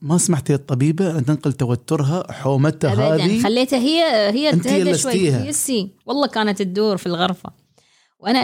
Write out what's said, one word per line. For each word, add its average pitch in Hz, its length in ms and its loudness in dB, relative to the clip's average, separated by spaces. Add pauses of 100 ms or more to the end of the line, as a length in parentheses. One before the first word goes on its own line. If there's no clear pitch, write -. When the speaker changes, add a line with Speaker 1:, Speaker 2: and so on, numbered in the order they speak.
Speaker 1:
ما 160 160 2
سمحتي 156 340 0
للطبيبة 156 680 0
أن 123 60 0
تنقل 143 280 -2
توترها، 139 800 -2
حومتها 139 600 0
Speaker 2:
أبدًا. 156 320 2
Speaker 1:
هذه؟ 214 180 2
Speaker 2:
خليتها 254 360 0
هي، 277 520 2
هي 285 200 0
Speaker 1:
أنت 175 140 2
Speaker 2:
تهدى 196 140 2
شوي. 185 120 2
Speaker 1:
يلستيها. 175 540 0
Speaker 2:
يسي. 240 460 -4 (160)
والله 277 200 -2
كانت 214 360 -2
تدور 196 340 0
في 185 100 -6
الغرفة. 180 560 -4 (560)
وأنا 233 260 0